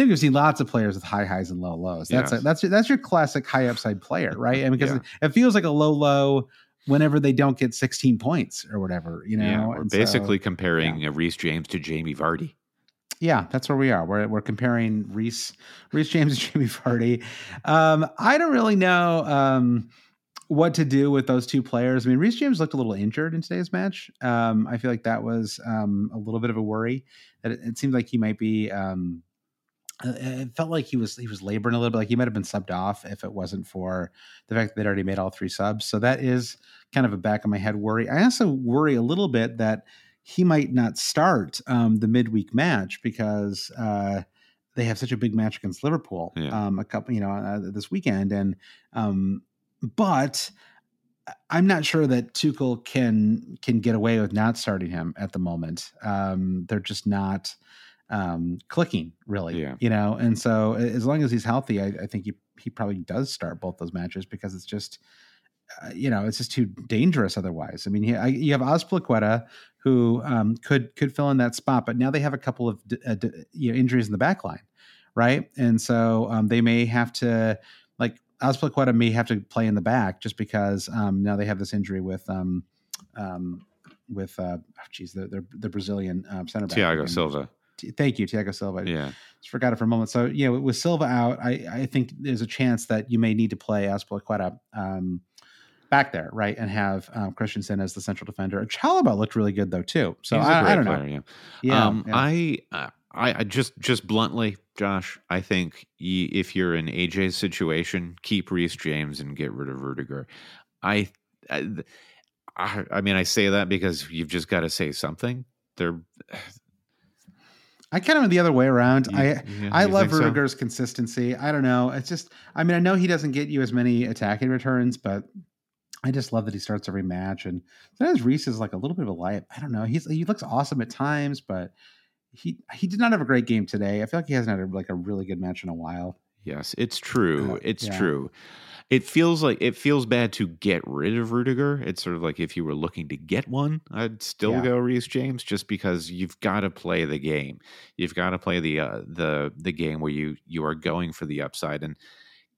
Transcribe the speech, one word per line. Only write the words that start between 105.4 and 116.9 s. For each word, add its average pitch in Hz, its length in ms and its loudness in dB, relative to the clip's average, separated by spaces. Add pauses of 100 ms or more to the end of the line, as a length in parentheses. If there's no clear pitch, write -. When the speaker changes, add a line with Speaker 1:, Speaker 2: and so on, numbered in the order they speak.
Speaker 2:
think 90 460 -2 (140)
y-, 92 300 0
if - 240 -2
you're 90 220 2
in 80 120 -2
A 90 200 -2
J's 92 280 -2
situation, 85 880 -4
keep 98 300 -2
Reece 85 240 0
James 76 420 -4
and 71 180 -10
get 73 160 -6
rid 67 160 -8
of 67 140 -10
Rudiger. 67 460 -8 (520)
I, 101 280 0 (420)
I, 71 120 -4
th-, 90 240 -8 (680)
I, 98 360 -4
I 98 80 -2
mean, 98 160 2
I 92 80 2
say 98 240 2
that 98 200 2
because 87 420 -2
you've 82 180 -6
just 82 180 -4
gotta 82 240 0
say 76 220 -2
something. 120 520 -6 (320)
They're 85 220 -2 (1900)